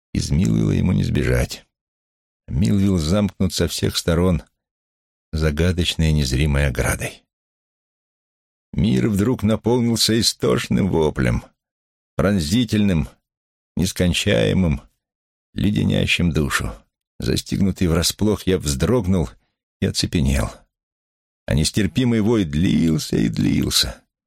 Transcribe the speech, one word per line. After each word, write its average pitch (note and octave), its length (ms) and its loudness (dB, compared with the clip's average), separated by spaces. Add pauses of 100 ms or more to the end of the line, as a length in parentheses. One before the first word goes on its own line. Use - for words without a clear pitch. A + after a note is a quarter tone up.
(140)
из - 160 -4
Милвилла C#2 420 2
ему G1+ 200 0
не G1+ 120 0
сбежать. B1+ 600 -2 (840)
Милвилл G2 500 0
замкнут F#2 560 -2
со E2+ 140 0
всех - 300 -4
сторон E2+ 460 0 (880)
загадочной D#2+ 800 0
незримой C#2+ 560 0
оградой. - 560 -4 (1500)
Мир B2 360 0
вдруг G#2 340 0
наполнился A2+ 760 0
истошным - 680 0
воплем, C#2+ 540 0 (720)
пронзительным, G2 920 2 (680)
нескончаемым, F#2 1080 0 (720)
леденящим F#2+ 800 0
душу. C2 400 -2 (480)
Застигнутый - 680 -2
врасплох, E2+ 580 0
я F#2 120 2
вздрогнул F2+ 720 0 (520)
и G2 60 0
оцепенел. C2+ 640 -2 (920)
А A#1 100 -2
нестерпимый A2 680 0
вой G#2+ 220 2
длился D#2+ 760 0
и A1+ 120 2
длился. - 760 -2 (240)